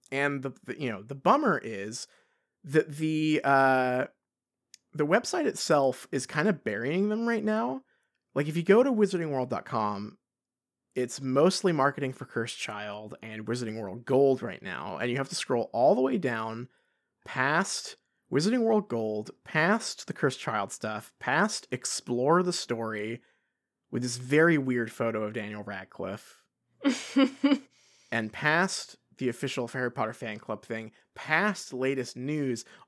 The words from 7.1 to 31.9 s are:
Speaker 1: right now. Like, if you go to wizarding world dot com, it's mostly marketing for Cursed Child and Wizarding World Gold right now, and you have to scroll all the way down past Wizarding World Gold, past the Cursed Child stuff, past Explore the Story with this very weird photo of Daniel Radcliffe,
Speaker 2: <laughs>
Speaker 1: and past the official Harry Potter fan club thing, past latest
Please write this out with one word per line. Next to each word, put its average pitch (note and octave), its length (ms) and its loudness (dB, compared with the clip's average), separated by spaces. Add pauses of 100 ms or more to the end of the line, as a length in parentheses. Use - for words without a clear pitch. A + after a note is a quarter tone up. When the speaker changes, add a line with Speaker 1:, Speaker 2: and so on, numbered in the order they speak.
Speaker 1:
right A3+ 160 -2
now. A#3 380 -2 (520)
Like, D3 140 0
if D#3 80 -4
you E3+ 60 0
go G3 200 8
to C4+ 100 4
wizarding F#3+ 380 2
world C3 200 -2
dot A#2 140 -4
com, G#2 540 -2 (760)
it's B2+ 260 -4
mostly D3+ 520 4
marketing C#3 400 2
for C3 120 -10
Cursed - 340 -6
Child G#2 640 -8
and A2 240 -10
Wizarding A2+ 340 -4
World G#2 240 -8
Gold C3+ 380 4
right G2+ 200 -8
now, E2 380 -8
and A#2+ 100 -2
you B2 80 0
have C3+ 100 -4
to - 80 -12
scroll - 360 -2
all C3+ 220 6
the A#3+ 80 2
way C4 160 2
down A#2 500 -4 (560)
past D3 720 0 (360)
Wizarding G#3+ 280 2
World A3 280 2
Gold, G#2+ 420 -2 (140)
past F3 640 0
the - 40 -8
Cursed - 280 0
Child G#2+ 320 -2
stuff, G#2+ 480 -8
past E3+ 500 0
Explore C3 720 0
the F3 100 0
Story A2+ 680 -6 (720)
with B2+ 100 -2
this A#2+ 140 -4
very D3 420 4
weird B2 340 0
photo A2+ 320 -2
of G#2+ 80 -6
Daniel G#2+ 320 -8
Radcliffe, F#2+ 800 -10 (420)
Speaker 2:
<laughs> - 1300 0
Speaker 1:
and A2 200 -2
past E3 640 0 (220)
the C3 100 0
official A#2+ 400 -4
Harry B2+ 240 -2
Potter A2+ 200 -4
fan A2 260 -8
club G#2+ 260 -8
thing, A2+ 280 -8 (220)
past F#3 580 0
latest C3 440 -2